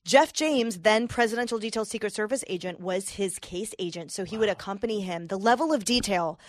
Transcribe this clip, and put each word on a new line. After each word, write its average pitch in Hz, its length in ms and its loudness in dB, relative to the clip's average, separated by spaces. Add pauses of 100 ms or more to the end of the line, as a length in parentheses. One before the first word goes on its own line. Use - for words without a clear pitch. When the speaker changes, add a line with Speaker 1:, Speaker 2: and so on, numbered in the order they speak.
Speaker 1:
Jeff 269 280 6
James, 240 460 0
then 214 280 4
presidential 233 520 0
detail 220 260 -4
Secret 214 300 -6
Service 214 340 -2
agent, 180 320 -6
was 185 300 -2
his 196 280 -4
case 185 400 -8
agent. 170 320 -8
So 190 140 -6
he 190 140 -6
would 220 100 4
Speaker 2:
Wow. 196 40 2
Speaker 1:
accompany 208 500 -4
him. 170 240 -6
The 196 100 -4
level 240 340 4
of 254 140 2
detail, 185 640 0